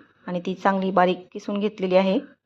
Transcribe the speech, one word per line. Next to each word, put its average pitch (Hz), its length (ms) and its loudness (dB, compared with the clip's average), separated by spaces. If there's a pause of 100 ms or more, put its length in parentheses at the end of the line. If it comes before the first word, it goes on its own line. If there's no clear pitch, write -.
(260)
आणि 180 140 -8
ती 185 140 -6
चांगली 190 360 0
बारीक 180 280 4 (140)
किसून 202 280 -8
घेतलेली 190 360 -2
आहे. 190 240 2 (260)